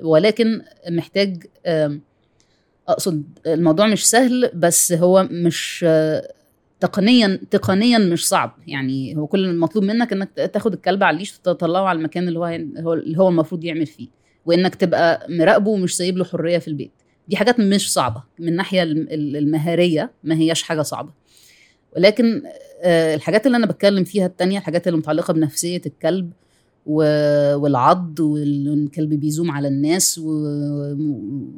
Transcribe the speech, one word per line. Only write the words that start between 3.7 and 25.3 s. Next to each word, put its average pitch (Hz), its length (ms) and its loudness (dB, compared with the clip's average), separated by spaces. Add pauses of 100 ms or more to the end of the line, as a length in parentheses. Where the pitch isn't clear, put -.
مش 214 220 0
سهل، 247 440 2
بس 170 400 0
هو 180 380 4
مش، 170 560 -2
آه، 156 440 0 (480)
تقنيا، 202 600 2 (120)
تقنيا 202 460 2
مش 175 300 2
صعب. 139 280 0 (120)
يعني 135 500 -6
هو 151 100 -4
كل 196 180 0
المطلوب 170 400 0
منك 233 280 -2
إنك 196 220 -6
ت-، 139 60 -4
تاخد 202 320 -2
الكلب 190 300 -2
على 170 120 4
الليش 185 240 -10
وتطلعه 175 440 -2
على 185 140 0
المكان 160 300 -4
اللي 165 120 -4
هو 170 60 -2
هين-، 165 320 -8
هو، 165 160 -4
اللي 160 260 -4
هو 190 100 6
المفروض 165 340 0
يعمل 160 220 -4
فيه، - 220 -16 (380)
وإنك 175 300 2
تبقى 170 540 0
مراقبه 175 420 4
ومش 185 260 -2
سايب 180 200 -2
له 180 80 0
حرية 175 320 -2
في 160 100 -4
البيت. 147 240 -10 (360)
دي 175 80 -2
حاجات 233 240 2
مش 196 340 2
صعبة 131 300 -2 (160)
من 165 80 -6
الناحية 180 360 0
الم-، 156 280 -2
ال-، 147 260 -4
المهارية، 160 760 0 (120)
ما 156 120 -2
هياش 160 280 0
حاجة 156 180 -4
صعبة. 135 300 -8 (840)
ولكن، 208 480 2 (380)
آه، 165 340 2
الحاجات 175 300 0
اللي 254 120 4
أنا 233 80 2
بتكلم 196 380 2
فيها 185 220 -2
التانية، 185 320 -2
الحاجات 175 300 -2
اللي 170 120 0
متعلقة 156 340 -2